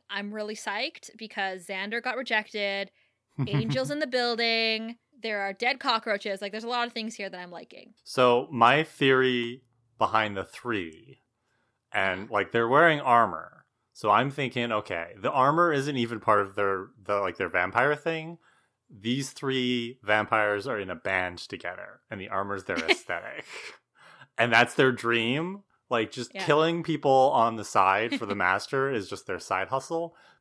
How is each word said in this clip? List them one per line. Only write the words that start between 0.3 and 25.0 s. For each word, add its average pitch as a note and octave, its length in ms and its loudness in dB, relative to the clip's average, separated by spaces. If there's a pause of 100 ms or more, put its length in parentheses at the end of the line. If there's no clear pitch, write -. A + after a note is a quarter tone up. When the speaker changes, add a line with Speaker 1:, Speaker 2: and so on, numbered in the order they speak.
Speaker 1:
really G#3+ 220 -8
psyched A3 600 -8
because F#3+ 480 -8
Xander G3+ 360 -6
got A#3 160 -6
rejected, G#3 760 -4 (460)
Speaker 2:
<laughs> C#3 100 -2
Speaker 1:
Angel's B3 440 -2
in D4 80 -4
the D4+ 80 -2
building, A3+ 880 -2 (240)
there G#3+ 200 -4
are G3 120 -4
dead B3 260 -2
cockroaches, G#3+ 600 -2
like, G3+ 100 -8
there's A3 120 -10
a A#3 60 -8
lot A#3+ 180 -2
of A#3+ 60 -14
things A3+ 220 -8
here G3 140 -10
that F#3 100 -12
I'm F3 120 -14
liking. - 420 -18 (100)
Speaker 2:
So B2 480 4
my B2+ 320 6
theory C3 800 2 (340)
behind G#2+ 400 2
the F#2+ 80 -4
three, E2 760 -8 (720)
and, F#2+ 340 0
Speaker 1:
Uh-huh. A2+ 80 -12
Speaker 2:
like, G2+ 180 0
they're A#2 180 2
wearing D3+ 320 6
armor, A2+ 640 2 (280)
so - 180 -4
I'm B2+ 200 4
thinking, B2 400 -4
okay, F#2 460 -4
the A2 140 -2
armor D3+ 420 4
isn't C#3 240 -2
even A#2 240 -2
part G#2 200 4
of G2 140 -6
their, G2 320 0 (140)
the, G2+ 180 -2
like, F#2 180 -4
their F#2 120 -2
vampire G2+ 460 2
thing. E3 420 -6 (520)
These B2 420 -4
three B2 720 -2
vampires G#2 640 2
are A2+ 120 -4
in F#2 100 -8
a F2 60 -6
band F2+ 440 -2
together, F#2+ 600 -12 (100)
and G2+ 120 -10
the G2 80 -12
armor's G2 340 -4
their F2+ 140 -4
Speaker 1:
<laughs> D#2+ 120 -4
Speaker 2:
aesthetic. G2+ 560 -6 (920)
And A#2 160 4
that's A#2+ 200 6
their C3 200 6
dream. B2 680 -2 (260)